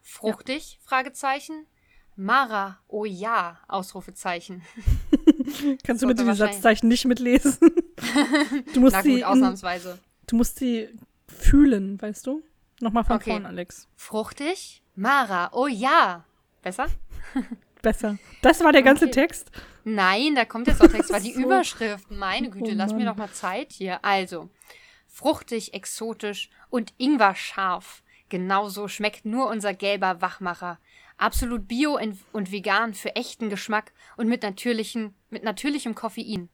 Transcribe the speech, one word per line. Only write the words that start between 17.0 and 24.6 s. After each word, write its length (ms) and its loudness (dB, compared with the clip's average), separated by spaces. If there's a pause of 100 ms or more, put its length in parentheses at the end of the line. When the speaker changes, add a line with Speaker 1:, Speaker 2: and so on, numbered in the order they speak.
Speaker 1:
<laughs> 480 -10
Speaker 2:
Besser. 360 -2 (240)
Das 220 6
war 80 6
der 100 8
ganze 240 6
Speaker 1:
Okay. 80 -2
Speaker 2:
Text? 380 -2 (320)
Speaker 1:
Nein, 520 0
da 100 2
kommt 220 -6
jetzt 140 6
auch 60 12
Text. 240 4
War 80 0
die 140 -6
Speaker 2:
<laughs> 0 -
So. 80 -4
Speaker 1:
Überschrift. 680 0
Meine 380 -4
Güte, 220 -8
Speaker 2:
Oh 40 -2
Speaker 1:
lass 180 -2
mir 60 -4
Speaker 2:
Mann. 80 -2
Speaker 1:
doch 100 -4
mal 140 -10
Zeit 420 -8
hier. 320 -8
Also, 440 -2 (580)